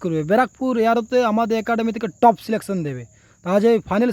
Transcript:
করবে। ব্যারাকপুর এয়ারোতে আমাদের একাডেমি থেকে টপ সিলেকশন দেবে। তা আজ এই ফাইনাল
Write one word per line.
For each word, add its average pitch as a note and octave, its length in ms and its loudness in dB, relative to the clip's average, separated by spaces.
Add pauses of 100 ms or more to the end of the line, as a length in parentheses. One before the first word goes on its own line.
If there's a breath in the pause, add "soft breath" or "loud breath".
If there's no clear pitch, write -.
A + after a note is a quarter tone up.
করবে। E3 260 -2
ব্যারাকপুর B3+ 420 0 (120)
এয়ারোতে A#3 340 0 (140)
আমাদের A3+ 300 0
একাডেমি A3+ 340 -2
থেকে A3+ 120 -6 (140)
টপ A#3 140 6 (100)
সিলেকশন G3+ 320 -4 (100)
দেবে। B2+ 160 -8 (380 soft breath)
তা - 140 -10
আজ G3+ 160 4
এই A3+ 60 4 (120)
ফাইনাল A3+ 240 0